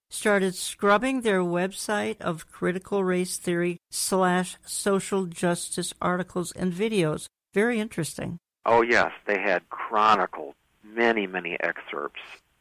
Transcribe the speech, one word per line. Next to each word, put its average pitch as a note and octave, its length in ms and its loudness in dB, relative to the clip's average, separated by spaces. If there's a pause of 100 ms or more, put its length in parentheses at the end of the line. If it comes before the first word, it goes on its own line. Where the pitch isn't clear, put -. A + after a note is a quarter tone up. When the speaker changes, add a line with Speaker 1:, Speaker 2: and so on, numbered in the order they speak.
Speaker 1:
started F#3+ 460 2
scrubbing A3+ 680 2
their G3+ 200 2
website G3 800 -2
of E3 300 -6
critical F#3+ 520 -2
race F3+ 340 0
theory F3 400 -2 (140)
slash F#3 720 0
social G3 640 0
justice F3 760 -4
articles F3+ 500 -2
and F#3 220 -4
videos. F3 520 0 (280)
Very A3+ 260 2
interesting. E3+ 580 -6 (280)
Speaker 2:
Oh, A#2 160 6
yes. A2 300 4 (140)
They G#2 140 0
had F#2+ 300 0
chronicled G2 840 2 (300)
many, A2+ 440 0
many F2 340 -6
excerpts D2 600 -6 (400)